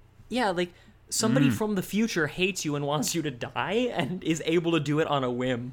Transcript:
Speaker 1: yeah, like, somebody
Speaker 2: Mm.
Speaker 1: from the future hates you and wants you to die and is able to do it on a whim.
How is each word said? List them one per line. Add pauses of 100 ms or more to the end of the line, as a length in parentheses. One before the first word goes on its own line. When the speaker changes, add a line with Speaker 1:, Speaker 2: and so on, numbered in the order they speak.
(280)
Speaker 1:
yeah,
like, (380)
somebody
Speaker 2:
Mm.
Speaker 1:
from
the
future
hates
you
and
wants
you
to
die
and
is
able
to
do
it
on
a
whim.